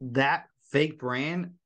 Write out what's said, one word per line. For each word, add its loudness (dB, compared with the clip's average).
that 0
fake 2
brand -4